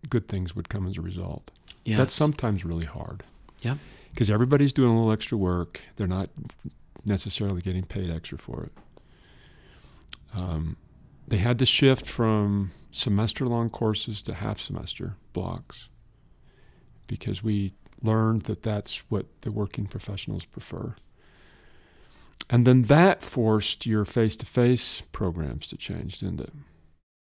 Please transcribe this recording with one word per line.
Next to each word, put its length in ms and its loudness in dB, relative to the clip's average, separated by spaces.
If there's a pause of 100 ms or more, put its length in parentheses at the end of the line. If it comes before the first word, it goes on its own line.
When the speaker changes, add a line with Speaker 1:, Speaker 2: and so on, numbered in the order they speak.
Speaker 1:
good 180 0
things 280 -4
would 140 -6
come 160 -4
as 120 -4
a 40 -6
result. 480 -8 (340)
Speaker 2:
Yes. 140 2
Speaker 1:
That's 160 4
sometimes 500 2
really 220 -4
hard. 380 -10 (380)
Speaker 2:
Yep. 180 -4 (360)
Speaker 1:
'Cause 140 2
everybody's 440 4
doing 180 6
a 40 6
little 160 4
extra 280 -2
work. 420 0 (140)
They're 120 -2
not 220 -2 (720)
necessarily 580 -2
getting 220 -2
paid 280 -4
extra 260 -8
for 260 -10
it. 80 -12 (1600)
Um, 420 -4 (500)
they 100 0
had 220 2
to 60 4
shift 400 6
from 640 2 (200)
semester-long 800 0
courses 500 -2
to 140 -8
half-semester 800 -6 (180)
blocks 560 -8 (1160)
because 360 -4
we 300 0 (280)
learned 400 2
that 200 -6
that's 360 -4 (120)
what 160 -2 (160)
the 100 -4
working 340 -4
professionals 580 -8
prefer. 500 -10 (1600)
And 180 6
then 160 8
that 400 6
forced 600 0
your 180 2
face-to-face 1000 2 (100)
programs 560 -4
to 80 -12
change, 400 -8
didn't 240 -6
it? 120 -12 (680)